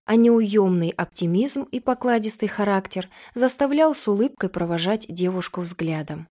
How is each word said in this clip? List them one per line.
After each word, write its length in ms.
а 140
неуемный 720
оптимизм 800
и 80
покладистый 680
характер 580
заставлял 640
с 140
улыбкой 400
провожать 580
девушку 540
взглядом. 760